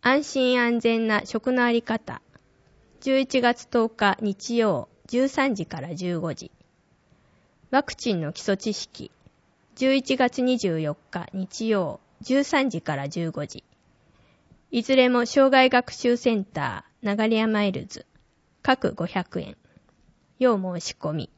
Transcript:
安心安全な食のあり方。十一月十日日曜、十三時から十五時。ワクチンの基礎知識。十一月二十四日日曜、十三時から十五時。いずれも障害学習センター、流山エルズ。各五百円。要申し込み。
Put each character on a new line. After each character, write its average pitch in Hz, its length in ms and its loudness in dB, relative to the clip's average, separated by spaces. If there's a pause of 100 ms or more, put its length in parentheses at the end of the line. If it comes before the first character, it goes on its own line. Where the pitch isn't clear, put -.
安 277 240 2
心 254 360 0
安 240 200 0
全 226 260 2
な 214 180 0
食 247 280 -4
の 254 120 2
あ 240 80 2
り 233 100 2
方。 - 400 -8 (760)
十 269 180 2
一 262 220 2
月 240 280 0
十 226 200 2
日 202 320 0
日 214 360 -4
曜、 208 320 0 (180)
十 254 220 0
三 269 260 0
時 196 120 -6
か 165 140 -12
ら 156 140 -10
十 175 240 -4
五 156 160 -4
時。 - 160 -16 (1200)
ワ 269 120 2
ク - 140 -8
チ 233 160 -2
ン 175 80 0
の 156 120 -6
基 - 60 -14
礎 196 180 -2
知 214 160 -4
識。 - 380 -12 (680)
十 262 180 2
一 269 220 0
月 254 240 0
二 254 160 2
十 170 240 -2
四 151 160 -4 (140)
日 175 240 -8
日 196 340 -6
曜、 190 320 -2 (220)
十 277 220 2
三 269 260 0
時 170 100 -6
か 151 160 -4
ら 139 140 -6
十 165 200 -4
五 147 140 -8
時。 - 180 -16 (1080)
い 233 120 -2
ず 262 140 2
れ 254 140 6
も 240 160 2
障 269 260 6
害 262 160 6
学 247 240 2
習 240 240 0
セ 240 180 2
ン 202 100 -2
タ 135 420 -6 (160)
ー、 220 260 0
流 226 80 2
山 220 280 2
エ 196 80 0
ル - 120 -6
ズ。 - 220 -18 (560)
各 - 320 0
五 165 100 -4
百 - 360 -4
円。 - 180 -12 (800)
要 247 180 4
申 180 240 -6
し - 180 -10
込 151 140 -6
み。 151 260 -6